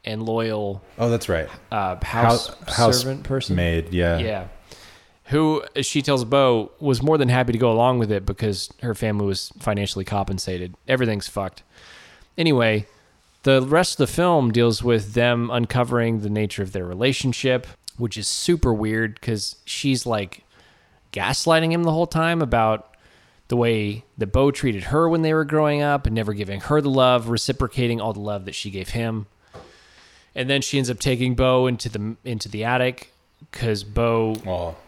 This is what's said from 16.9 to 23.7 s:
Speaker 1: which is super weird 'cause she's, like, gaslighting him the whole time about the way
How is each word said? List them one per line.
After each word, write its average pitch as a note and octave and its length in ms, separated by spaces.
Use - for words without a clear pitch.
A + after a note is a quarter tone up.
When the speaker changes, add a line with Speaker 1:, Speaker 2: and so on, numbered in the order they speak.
Speaker 1:
which A#2+ 180
is A2 120
super D#3+ 440
weird A2 480
'cause G#2+ 440
she's, C3 420
like, G#2 380
gaslighting D#3+ 600
him E3+ 100
the E3+ 100
whole E3 140
time E3 340
about A2+ 560
the B2 80
way A2 480